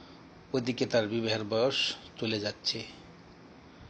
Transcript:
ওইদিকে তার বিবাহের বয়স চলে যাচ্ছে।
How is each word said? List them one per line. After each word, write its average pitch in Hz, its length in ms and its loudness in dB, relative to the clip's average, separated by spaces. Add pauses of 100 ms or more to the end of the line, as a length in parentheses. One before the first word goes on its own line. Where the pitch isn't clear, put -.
(540)
ওইদিকে 123 320 2
তার 110 220 4
বিবাহের 110 360 2
বয়স 113 520 2 (240)
চলে 110 200 2
যাচ্ছে। 104 440 -2 (1080)